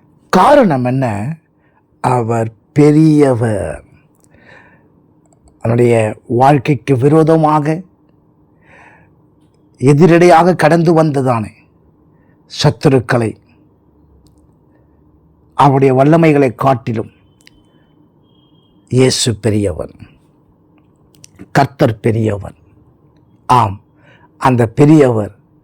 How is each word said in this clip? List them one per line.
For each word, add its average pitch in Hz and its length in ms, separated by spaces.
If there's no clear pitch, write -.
காரணம் 190 560
என்ன? 123 520
அவர் 113 520
பெரியவர். 143 1120
அவனுடைய 117 680
வாழ்க்கைக்கு 135 720
விரோதமாக, 156 840
எதிரடையாக 165 800
கடந்து 165 380
வந்ததானே 131 580
சத்துருக்களை, 123 720
அவருடைய 135 420
வல்லமைகளை 143 600
காட்டிலும் 123 560
இயேசு 123 480
பெரியவர், 101 600
கர்த்தர் 131 480
பெரியவர். 107 560
ஆம், 110 360
அந்த 120 300
பெரியவர் 131 720